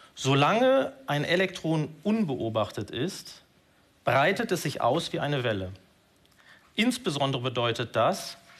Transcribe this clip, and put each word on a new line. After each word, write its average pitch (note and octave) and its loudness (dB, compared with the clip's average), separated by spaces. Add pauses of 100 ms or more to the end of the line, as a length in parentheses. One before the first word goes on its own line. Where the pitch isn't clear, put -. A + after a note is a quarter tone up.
(140)
Solange A3 4 (140)
ein D3 -2
Elektron E3 0 (140)
unbeobachtet A#2 -2
ist, - -8 (640)
breitet D#3+ 2
es E3+ -2
sich - -4
aus C3 0
wie B2 -2
eine C#3+ -2
Welle. G2 -2 (1000)
Insbesondere D3 0
bedeutet A#2 -2
das, C3+ 0 (240)